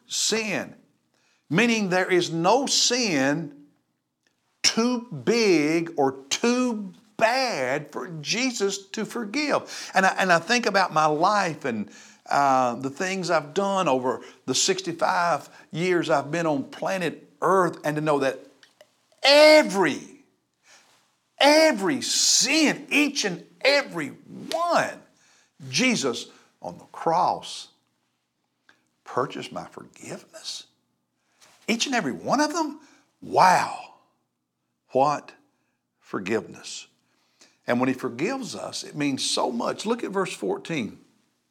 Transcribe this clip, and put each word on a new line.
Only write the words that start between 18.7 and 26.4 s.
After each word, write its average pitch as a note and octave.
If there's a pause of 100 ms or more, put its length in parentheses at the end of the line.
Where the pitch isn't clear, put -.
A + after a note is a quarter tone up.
every, C4 (1400)
every C4
sin, -
each C#4+
and F3 (160)
every G#3+
one, D#4+ (720)
Jesus C#3+ (340)